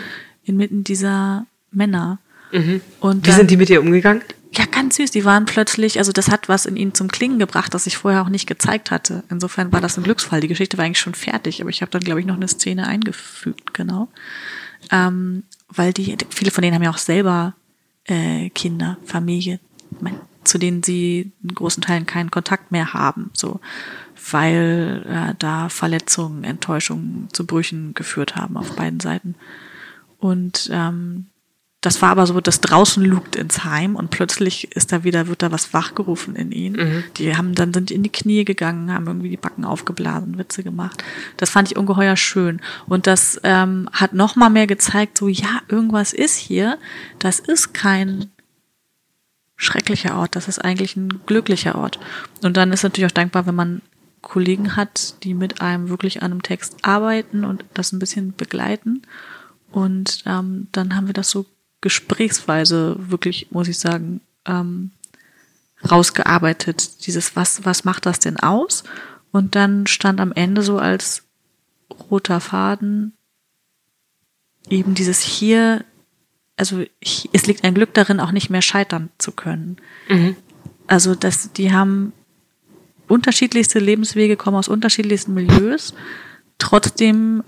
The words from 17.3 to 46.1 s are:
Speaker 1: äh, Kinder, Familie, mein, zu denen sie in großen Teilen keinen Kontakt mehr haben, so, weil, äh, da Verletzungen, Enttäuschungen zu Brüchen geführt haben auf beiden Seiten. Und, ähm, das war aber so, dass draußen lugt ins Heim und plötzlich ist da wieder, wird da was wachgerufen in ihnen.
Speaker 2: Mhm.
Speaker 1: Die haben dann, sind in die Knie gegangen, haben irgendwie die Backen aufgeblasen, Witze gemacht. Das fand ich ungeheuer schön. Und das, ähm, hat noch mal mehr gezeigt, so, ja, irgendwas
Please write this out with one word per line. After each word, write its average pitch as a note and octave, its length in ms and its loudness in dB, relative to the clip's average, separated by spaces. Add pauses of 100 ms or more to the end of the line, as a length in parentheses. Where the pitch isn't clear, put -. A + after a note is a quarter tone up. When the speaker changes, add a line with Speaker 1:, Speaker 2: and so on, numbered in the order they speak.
Speaker 1:
äh, E3 440 -2
Kinder, E3+ 560 -4
Familie, F3 540 -2 (400)
mein, F#3 200 -8 (240)
zu - 140 0
denen F3 240 0
sie F3+ 500 -2 (120)
in F3+ 100 -8
großen E3+ 300 -4
Teilen E3+ 240 -2
keinen E3+ 240 -4
Kontakt - 400 -4
mehr E3 220 -2
haben, - 400 -2
so, - 260 -6 (720)
weil, E3 760 2
äh, E3 300 -4
da D#3+ 320 -4
Verletzungen, E3 720 -2
Enttäuschungen D#3+ 920 -6
zu F3 120 -6
Brüchen E3 480 -4
geführt - 420 -6
haben - 220 -6
auf - 180 -8
beiden E3 240 -4
Seiten. F3 360 -6 (840)
Und, F3+ 540 -2
ähm, F3 560 -4 (540)
das - 200 0
war F#3 80 6
aber F#3 180 6
so, F3+ 140 0
dass - 180 2
draußen F#3+ 460 6
lugt F#3 320 2
ins - 260 -4
Heim F3 320 -2
und E3 140 -4
plötzlich - 640 -2
ist - 160 0
da E3+ 140 0
wieder, E3+ 220 2
wird F3 140 -4
da E3+ 100 0
was - 220 -6
wachgerufen E3+ 600 -4
in - 160 -6
ihnen. F#3+ 240 -4
Speaker 2:
Mhm. E3 280 -2 (120)
Speaker 1:
Die D#3 220 -2
haben F3+ 180 -2
dann, F3 180 0
sind F#3 160 -2
in G3 140 -2
die G#3 80 -2
Knie G#3 320 0
gegangen, E3+ 480 -4
haben E3+ 160 -4
irgendwie F3+ 220 -6
die F3+ 80 -8
Backen - 260 -8
aufgeblasen, F3 760 -6
Witze F#3 240 -8
gemacht. F3+ 400 -8 (360)
Das F#3 140 0
fand G3 200 4
ich - 60 -6
ungeheuer G3 400 2
schön. F3 420 0 (280)
Und F3+ 200 2
das, - 360 4
ähm, F#3 500 2
hat - 180 2
noch G3 240 4
mal A#3+ 140 8
mehr G#3+ 180 6
gezeigt, G3+ 500 0
so, G3+ 120 0
ja, G3+ 400 -2
irgendwas G#3+ 420 0